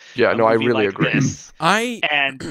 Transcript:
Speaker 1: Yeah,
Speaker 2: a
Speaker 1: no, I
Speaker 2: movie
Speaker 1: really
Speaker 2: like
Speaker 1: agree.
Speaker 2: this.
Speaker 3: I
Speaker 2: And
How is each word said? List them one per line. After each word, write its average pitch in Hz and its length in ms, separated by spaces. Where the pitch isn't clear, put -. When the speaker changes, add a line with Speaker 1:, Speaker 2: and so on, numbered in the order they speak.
Speaker 1:
Yeah, 110 180
Speaker 2:
a - 20
Speaker 1:
no, 113 120
I 113 80
Speaker 2:
movie 113 140
Speaker 1:
really 110 180
Speaker 2:
like 98 80
Speaker 1:
agree. - 180
Speaker 2:
this. - 480
Speaker 3:
I 220 400
Speaker 2:
And 139 300